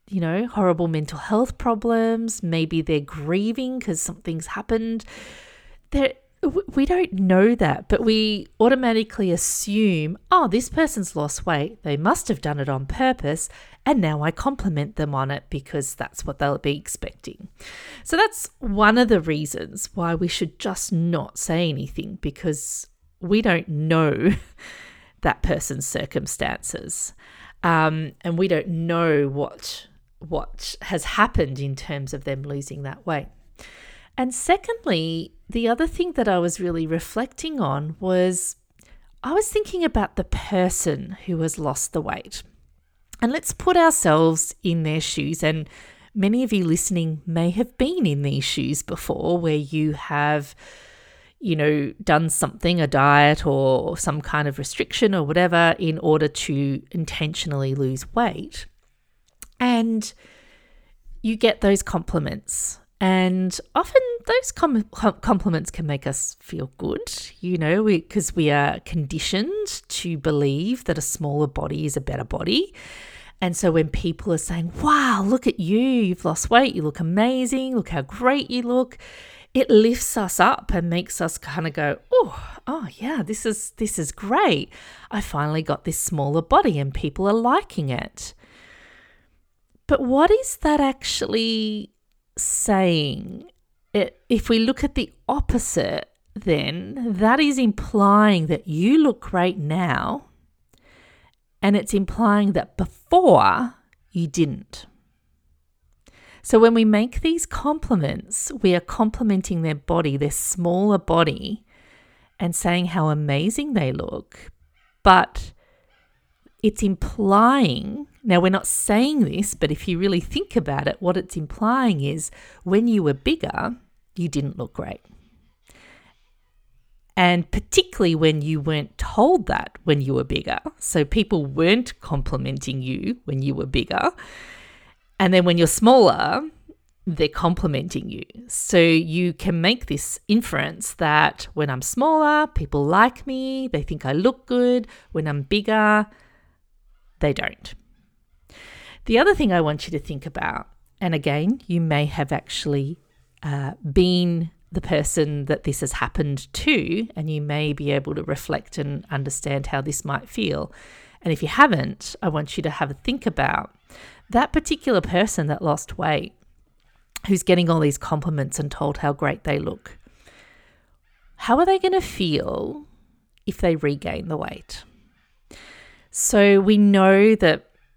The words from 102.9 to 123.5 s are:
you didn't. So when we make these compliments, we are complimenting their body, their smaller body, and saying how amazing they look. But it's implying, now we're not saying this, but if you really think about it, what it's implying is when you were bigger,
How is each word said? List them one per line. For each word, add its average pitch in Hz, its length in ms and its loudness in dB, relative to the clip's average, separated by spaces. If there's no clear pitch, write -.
you 170 160 -2
didn't. 143 580 -4
So - 160 6
when 226 160 8
we 226 120 6
make 214 340 2
these 330 260 0
compliments, - 1040 -2
we 185 120 4
are 175 60 2
complimenting 202 800 -2
their 156 140 -2
body, 156 400 0
their 143 160 -2
smaller 185 680 0
body, 165 680 -2
and 170 160 -4
saying 175 320 0
how 160 220 0
amazing 151 640 -2
they 147 180 2
look. - 600 -10
But - 480 6
it's 208 200 0
implying, 208 1200 2
now 185 160 4
we're 185 100 6
not 190 180 0
saying 247 580 2
this, - 280 -2
but - 180 -2
if - 160 -6
you 175 100 0
really 185 220 0
think - 360 -6
about 143 320 -2
it, - 120 -2
what 180 180 0
it's - 180 -6
implying 208 640 0
is 147 280 -4
when 202 240 2
you 214 140 4
were 143 140 2
bigger, 247 600 -2